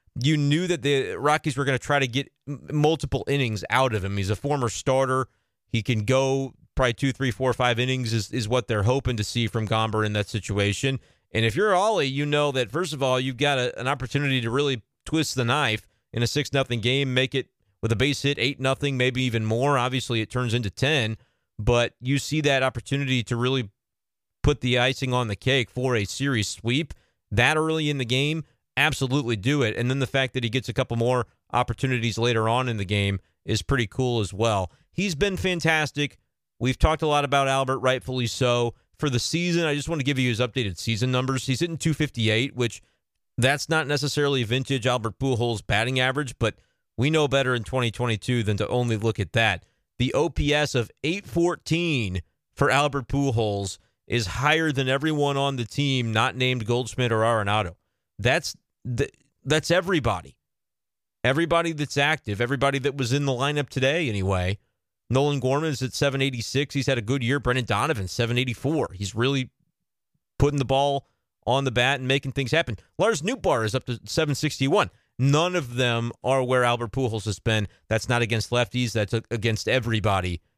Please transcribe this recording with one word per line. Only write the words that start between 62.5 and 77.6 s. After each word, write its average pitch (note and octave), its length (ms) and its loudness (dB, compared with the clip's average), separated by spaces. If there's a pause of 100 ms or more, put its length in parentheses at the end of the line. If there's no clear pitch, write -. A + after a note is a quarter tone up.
that C#3 160 -2
was B2+ 160 -2
in C#3+ 120 2
the C#3 80 0
lineup C#3+ 360 -2
today C#3 400 0
anyway. F#2+ 500 0 (520)
Nolan C#3+ 300 2
Gorman C#3 280 0
is C3+ 140 -4
at B2+ 100 -6
seven C3+ 300 0
eighty-six. C3+ 520 -4
He's C3+ 120 -2
had C3+ 100 0
a A#2 60 -4
good B2+ 200 -2
year. B2+ 160 0
Brendan B2 280 0
Donovan, A2 420 -2
seven A#2+ 300 0
eighty-four. C3 560 -2
He's F#2+ 200 -8
really C3 360 -2 (880)
putting D3 200 4
the C3 60 0
ball C#3 420 0 (400)
on C3+ 180 2
the C3 60 0
bat B2+ 280 0
and B2+ 100 -6
making C#3 240 0
things C3+ 180 -4
happen. D3+ 280 0 (180)
Lars F#3+ 240 2
Nootbaar D#3 460 0
is G#2 80 -2
up B2+ 120 -2
to A#2 200 -6
seven D3+ 280 0
sixty-one. D3 540 0 (300)
None D3+ 360 4
of B2+ 200 -2
them A#2 380 0 (120)
are C3 180 2
where B2+ 220 2
Albert A#2+ 280 0
Pujols A2+ 340 -2
has G#2 120 -2
been. A2 300 0 (200)